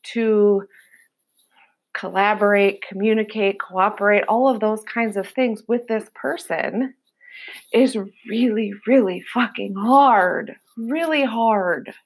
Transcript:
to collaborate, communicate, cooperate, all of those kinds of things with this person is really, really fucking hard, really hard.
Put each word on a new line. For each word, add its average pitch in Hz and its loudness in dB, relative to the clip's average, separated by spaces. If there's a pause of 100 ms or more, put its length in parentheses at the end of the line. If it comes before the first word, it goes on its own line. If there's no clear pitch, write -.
(120)
to 208 4 (1300)
collaborate, 202 0
communicate, 208 -2
cooperate, 202 0
all 233 2
of 240 2
those 214 -2
kinds 226 -4
of 190 -4
things 247 -4
with 240 -4
this 220 -4
person 254 -6 (760)
is 233 4 (320)
really, 220 0 (140)
really 208 2 (100)
fucking 202 -4
hard, 208 2 (220)
really 294 -2
hard. 214 0 (140)